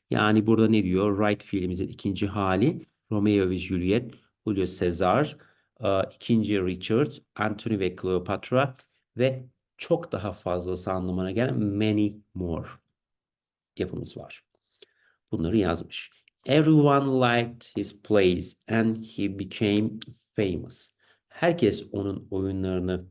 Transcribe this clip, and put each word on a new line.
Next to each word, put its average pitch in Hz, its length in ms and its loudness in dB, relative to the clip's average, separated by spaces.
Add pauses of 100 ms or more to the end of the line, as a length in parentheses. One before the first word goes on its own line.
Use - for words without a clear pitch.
Yani 107 380 4
burada 113 200 6
ne 107 160 4
diyor? 95 340 0
Write 104 280 0
fiilimizin 90 420 -4
ikinci 98 400 -4
hali 98 580 0 (260)
Romeo 104 380 2
ve 92 80 -2
Juliet, 90 560 -2 (340)
Julio 98 180 0
Caesar, 92 720 0 (460)
e, 101 40 -2 (280)
ikinci 104 500 0
Richard, 92 460 -2 (240)
Antony 104 440 -4
ve 90 220 -2
Cleopatra 98 760 -2 (400)
ve 127 280 -2 (320)
çok - 340 -4
daha 95 220 -4
fazlası 90 580 -4
anlamına 92 400 -2
gelen 123 280 -2
many 104 540 0 (200)
more 87 360 -6 (1080)
yapımız - 400 -8
var. - 240 -16 (920)
Bunları 92 260 0
yazmış. - 540 -2 (340)
Everyone 139 800 4
liked 120 340 0 (160)
his 101 240 -6
plays 92 580 2 (100)
and 113 280 2
he 101 420 -6
became 104 500 0 (460)
famous. - 640 -4 (280)
Herkes 165 640 0
onun 98 400 -4
oyunlarını 92 800 -2